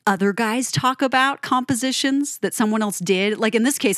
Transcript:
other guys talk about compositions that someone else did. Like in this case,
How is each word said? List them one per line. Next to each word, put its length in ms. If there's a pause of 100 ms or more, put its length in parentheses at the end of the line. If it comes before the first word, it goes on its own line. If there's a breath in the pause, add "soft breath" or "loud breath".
other 280
guys 400
talk 280
about 400
compositions 960
that 140
someone 280
else 180
did. 380
Like 180
in 80
this 140
case, 200